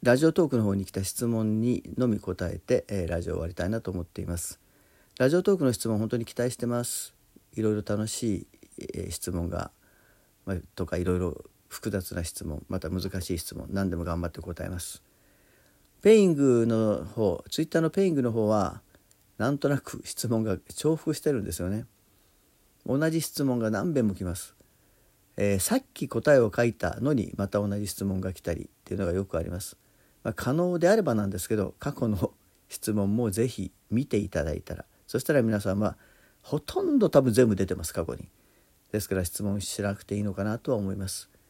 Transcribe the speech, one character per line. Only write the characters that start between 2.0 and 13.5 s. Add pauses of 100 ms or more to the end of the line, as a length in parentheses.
み
答
え
て、
え
ー、
ラ
ジ
オ
を
終
わ
り
た
い
な
と
思
っ
て
い
ま
す。 (600)
ラ
ジ
オ
ト
ー
ク
の
質
問、
本
当
に
期
待
し
て
ま
す。 (380)
い
ろ
い
ろ
楽
し
い、 (320)
え
ー、
質
問
が、 (760)
ま
あ、 (180)
と
か、
い
ろ
い
ろ (240)
複
雑
な
質
問、
ま
た
難 (180)
し
い
質